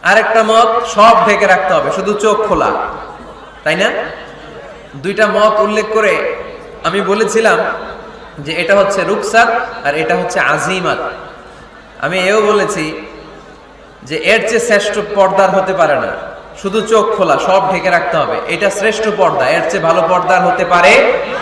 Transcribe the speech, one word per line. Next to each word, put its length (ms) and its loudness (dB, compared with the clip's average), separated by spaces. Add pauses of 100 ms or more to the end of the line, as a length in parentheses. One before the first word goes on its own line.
আরেকটা 400 2
মত, 440 2
সব 400 6
ঢেকে 200 2
রাখতে 280 2
হবে, 180 0
শুধু 200 -2
চোখ 340 0
খোলা, 260 0 (920)
তাই 120 0
না? 140 0 (1040)
দুইটা 300 0
মত 340 2
উল্লেখ 320 0
করে 420 0 (500)
আমি 160 -2
বলেছিলাম 580 2 (800)
যে 140 -8
এটা 240 2
হচ্ছে 280 2
রুকসাত 440 2 (380)
আর 80 -2
এটা 220 -2
হচ্ছে 240 -4
আজিমাত। 580 -2 (1000)
আমি 180 -2
এও 240 2
বলেছি 640 -2 (960)
যে 140 -8
এর 320 0
চেয়ে 120 0
শ্রেষ্ঠ 380 0 (160)
পর্দার 360 4
হতে 240 0
পারে 200 2
না, 180 -4 (500)
শুধু 180 -2
চোখ 360 2
খোলা, 220 2
সব 340 2
ঢেকে 180 0
রাখতে 260 0
হবে, 320 -2
এটা 220 0
শ্রেষ্ঠ 460 -2
পর্দা, 340 2
এর 200 0
চেয়ে 120 -2
ভালো 260 2
পর্দার 320 2
হতে 240 2
পারে 480 4 (300)